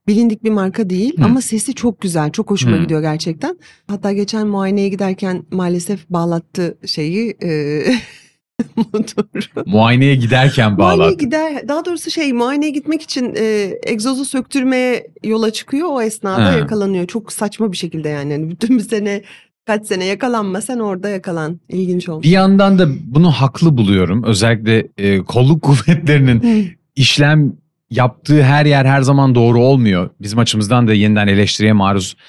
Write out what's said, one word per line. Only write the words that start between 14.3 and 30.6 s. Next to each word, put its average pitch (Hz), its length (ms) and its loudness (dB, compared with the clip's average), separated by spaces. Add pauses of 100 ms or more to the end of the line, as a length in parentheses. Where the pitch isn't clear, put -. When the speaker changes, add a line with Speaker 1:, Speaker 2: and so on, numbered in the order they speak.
Speaker 1:
yola 220 300 -2
çıkıyor. 294 380 -4
O 262 100 -4
esnada 196 440 -2
Speaker 2:
Ha. 185 120 2
Speaker 1:
yakalanıyor. 185 500 -2
Çok - 260 -10
saçma 208 380 -4
bir 180 60 -10
şekilde 160 320 -8
yani. 147 240 -6
Hani 156 160 -6
bütün 233 280 -2
bir 214 60 -2
sene, 208 380 -4 (440)
kaç 214 220 -4
sene 185 180 -4
yakalanma, 202 560 -4
sen 247 180 -8
orada 202 300 -6
yakalan. 170 500 -6 (100)
İlginç 180 400 -4
olmuş. 160 160 -8
Speaker 2:
Bir 156 60 4
yandan 196 480 4
da 175 80 4 (160)
bunu 156 280 4
haklı 135 460 2
buluyorum. 98 460 2
Özellikle, 110 640 0 (100)
e, 101 220 0
kolluk 131 420 2
<laughs> - 0 -
kuvvetlerinin 143 1040 2
Speaker 1:
Hı. 175 60 -6 (260)
Speaker 2:
işlem 143 580 2 (380)
yaptığı 127 520 2
her 147 220 4
yer 139 200 4
her 135 160 2
zaman 135 340 4
doğru 117 280 4
olmuyor. 110 460 2 (120)
Bizim 104 180 -4
açımızdan 117 480 2